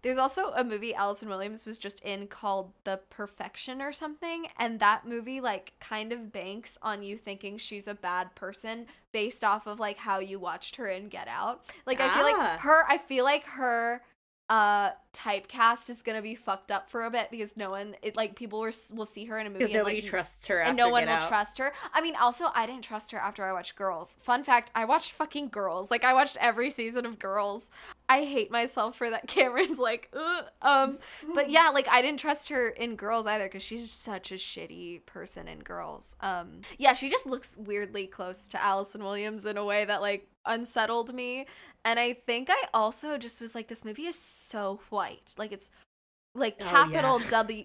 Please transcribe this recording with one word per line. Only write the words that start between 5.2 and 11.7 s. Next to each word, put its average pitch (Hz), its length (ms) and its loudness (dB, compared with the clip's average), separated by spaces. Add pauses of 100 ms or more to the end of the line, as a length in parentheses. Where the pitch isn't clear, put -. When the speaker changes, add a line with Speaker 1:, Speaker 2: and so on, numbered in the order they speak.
Speaker 1:
like, 226 400 -4
kind 220 320 -8
of 226 200 -10
banks 196 480 -10
on 208 220 -4
you 202 160 -8
thinking 202 400 -12
she's 208 300 -10
a 202 60 -8
bad 180 420 -4
person 220 500 -10 (260)
based 220 300 -4
off 214 240 2
of, 214 140 -8
like, 202 180 -4
how 196 220 -2
you 196 180 -8
watched 175 380 -8
her 240 120 -6
in 196 200 -6
Get - 200 -10
Out. 196 360 -4 (220)